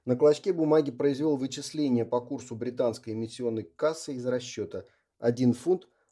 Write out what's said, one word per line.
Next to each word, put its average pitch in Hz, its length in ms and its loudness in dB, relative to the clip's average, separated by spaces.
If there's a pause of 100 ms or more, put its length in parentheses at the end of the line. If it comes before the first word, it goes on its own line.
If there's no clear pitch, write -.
на 127 120 0
клочке 151 360 4
бумаги 156 380 4
произвел 143 460 0
вычисление 131 680 0
по 123 160 0
курсу 123 340 -10
британской 117 600 -2
эмиссионной 113 500 -6
кассы 156 500 -4
из 123 120 -8
расчета: 120 600 -6 (320)
один 120 360 4
фунт 175 340 0 (240)